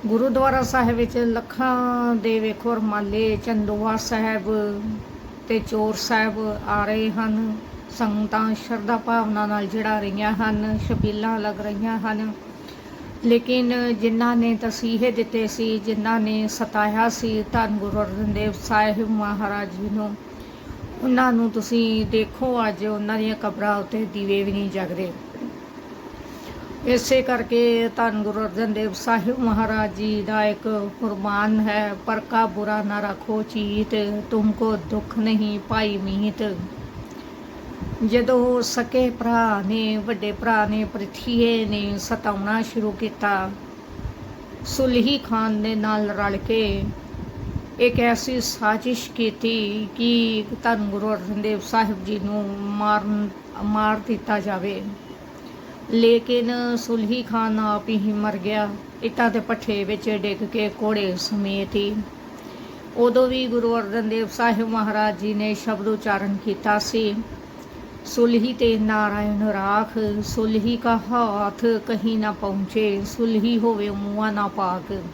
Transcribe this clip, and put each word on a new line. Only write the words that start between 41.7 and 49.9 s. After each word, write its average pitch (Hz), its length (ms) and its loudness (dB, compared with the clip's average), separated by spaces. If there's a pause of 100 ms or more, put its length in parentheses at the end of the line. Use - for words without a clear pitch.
ਸਤਾਉਣਾ 208 640 -2
ਸ਼ੁਰੂ 220 300 -2
ਕੀਤਾ, 202 580 -2 (1160)
ਸੁਲਹੀ 254 520 4
ਖਾਨ 220 440 0
ਦੇ 220 140 0
ਨਾਲ 214 340 2
ਰਲ 202 280 0
ਕੇ 208 460 0 (960)
ਇੱਕ 247 200 4
ਐਸੀ 240 420 2
ਸਾਜ਼ਿਸ਼ 220 720 0
ਕੀਤੀ 214 760 0 (100)